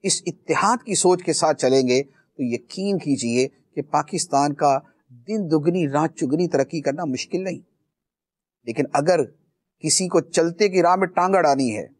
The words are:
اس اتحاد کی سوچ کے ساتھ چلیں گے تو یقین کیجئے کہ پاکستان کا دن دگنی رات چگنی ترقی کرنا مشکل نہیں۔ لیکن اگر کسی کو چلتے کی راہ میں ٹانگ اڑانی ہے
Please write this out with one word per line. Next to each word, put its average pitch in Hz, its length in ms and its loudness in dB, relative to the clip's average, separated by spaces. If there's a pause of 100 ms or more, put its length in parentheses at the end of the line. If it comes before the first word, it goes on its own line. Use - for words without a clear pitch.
اس - 240 -2
اتحاد 180 580 0
کی 175 100 -4
سوچ 180 280 2
کے 170 100 -2
ساتھ 156 280 0
چلیں 131 280 4
گے 127 140 2
تو - 400 -12
یقین 180 560 -4
کیجئے 123 500 0 (260)
کہ 147 80 -6
پاکستان 147 720 -2
کا 143 240 2 (300)
دن 165 420 -6
دگنی 160 380 0
رات 151 280 -2
چگنی 160 320 -2
ترقی 143 320 -2
کرنا 143 240 -4
مشکل 160 400 -6
نہیں۔ 185 140 -8 (1040)
لیکن 120 280 -4
اگر 151 320 2 (580)
کسی 175 260 -2
کو 175 120 2
چلتے 170 480 0
کی 185 140 2
راہ 180 140 4
میں 190 100 0
ٹانگ 180 280 0
اڑانی 139 420 2
ہے 80 100 -8 (140)